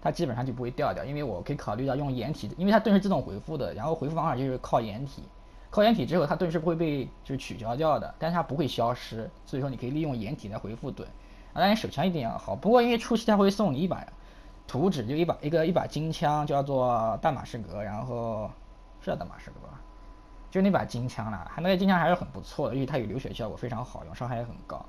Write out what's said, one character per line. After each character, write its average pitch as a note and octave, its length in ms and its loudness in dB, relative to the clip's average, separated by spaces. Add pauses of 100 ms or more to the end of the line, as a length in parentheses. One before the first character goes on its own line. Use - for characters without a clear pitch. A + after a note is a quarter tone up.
它 - 100 0
基 E3+ 140 0
本 B2 100 -2
上 B2 80 -2
就 C3 80 -2
不 B2 120 -4
会 A#2+ 80 -4
掉 C3+ 220 0
掉， - 120 -4
因 C3+ 80 -6
为 D3 100 -4
我 G2+ 200 -4
可 D3 100 -4
以 - 20 -2
考 A2 200 -4
虑 B2+ 100 -2
到 C3+ 100 0
用 C#3+ 160 -2
掩 B2+ 220 -2
体， C3 240 -8
因 F3 80 0
为 G3+ 60 6
它 A3 80 10
盾 G#3+ 160 6
是 G3 40 10
自 G3+ 80 -2
动 E3+ 140 2
回 G2 180 -6
复 D#3 160 -8
的， G#2+ 200 -4
然 G#2 100 -6
后 D#3+ 80 0
回 D3 160 -4
复 D#3+ 60 -4
方 D#3+ 100 0
法 D3+ 100 2
就 B2+ 80 0
是 C3 140 -2
靠 C3 240 2
掩 A2 240 -6
体， - 180 -12 (460)
靠 G#3+ 140 4
掩 A#3 100 8
体 C3+ 120 2
之 D3 120 2
后 D#3 80 4
它 D#3+ 100 2
盾 F3 160 0
是 E3+ 60 2
不 D#3 80 0
会 E3+ 100 2
被， D3 300 0 (180)
就 C#3 120 -4
是 - 20 -2
取 - 200 -8
消 A#2 180 -2
掉 D3 240 4
的， D#2+ 180 -8
但 D#3+ 120 -2
是 F3 60 0
它 E3+ 60 2
不 - 140 -2
会 C3+ 120 2
消 A#2+ 260 2
失， A2+ 360 -8 (160)
所 - 120 -6
以 B2+ 40 -2
说 C#3 80 -2
你 B2 80 -6
可 B2 80 -8
以 B2 60 -4
利 D3 100 0
用 C#3+ 160 -2
掩 A2+ 180 -4
体 - 140 -10
来 G2 80 -6
回 G#2+ 180 -8
复 C3 160 -8
盾。 - 160 -10 (460)
啊， - 60 -6
当 F3+ 80 6
然 G#3 80 6
手 A3 120 -4
枪 E3+ 180 -2
一 F#3+ 60 2
定 E3 100 -2
要 - 160 -4
好， - 180 -6
不 F3 140 0
过 A#3+ 120 10
因 A#3+ 80 4
为 A#3 80 2
初 A#3 200 0
期 A3+ 80 -2
它 G#3+ 100 6
会 G3 140 8
送 G3+ 240 2
你 B2 60 -2
一 F#3 80 2
把 - 180 -4 (640)
图 D#3 220 2
纸， C#3 160 0
就 B2 100 -2
一 E3 100 4
把， E3 160 0
一 D3 80 -2
个， D#3+ 160 4
一 D#3+ 60 2
把 E3+ 160 2
金 D#3 240 -2
枪， D3+ 340 2
叫 C#3+ 160 2
做 B2 580 2
大 D#3 120 2
马 A2+ 120 -4
士 A#2 140 -8
革， G2+ 240 -6
然 G#2+ 240 -4
后 A2+ 460 -4 (500)
是 - 80 -8
叫 D#3+ 60 0
大 D3 100 -8
马 - 140 -14
士 - 100 -16
革 C#3+ 180 -16
吧， C#3+ 140 -14 (680)
就 F#3+ 100 2
那 G3 80 8
把 C3+ 160 4
金 B2 240 -4
枪 A2 220 -6
啦， F#2 240 -8
它 - 60 -6
那 F3+ 80 0
个 F#3+ 80 4
金 F#3+ 100 4
枪 F#3+ 100 6
还 E3 120 4
是 F3+ 40 6
很 - 140 -2
不 - 140 -12
错 - 280 -4
的， A2+ 60 -4
因 C3+ 40 -2
为 C#3 60 0
它 C#3+ 140 0
有 A2+ 80 -2
流 G#2+ 100 -4
血 A2+ 160 -6
效 A2 160 -6
果， E2 80 -10
非 B2 100 -6
常 A#2+ 160 -4
好 - 220 -12
用， D#2 80 -14
伤 B2 160 -6
害 B2+ 60 -2
也 A#2 80 -2
很 A#2 100 -10 (140)
高。 - 220 -10